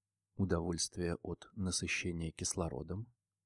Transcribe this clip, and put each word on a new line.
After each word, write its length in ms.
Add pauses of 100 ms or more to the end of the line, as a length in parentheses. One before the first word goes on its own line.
(380)
Удовольствие 840
от 320
насыщения 760
кислородом, 760 (400)